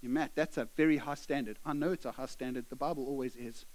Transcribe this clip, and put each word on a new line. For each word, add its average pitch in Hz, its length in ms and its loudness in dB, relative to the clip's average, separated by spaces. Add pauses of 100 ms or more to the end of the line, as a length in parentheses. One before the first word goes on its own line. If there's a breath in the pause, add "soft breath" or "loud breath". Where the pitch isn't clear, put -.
You, 123 80 -6
Matt, 139 260 2
that's 151 220 2
a 120 100 0 (120)
very 156 180 8
high 143 180 0
standard. 139 480 -2
I 151 120 -2
know 151 180 2
it's 165 140 -4
a 117 60 -4
high 131 120 -6
standard. 123 460 -6
The 127 60 -8
Bible 143 300 0
always 131 300 -2
is. 120 380 -10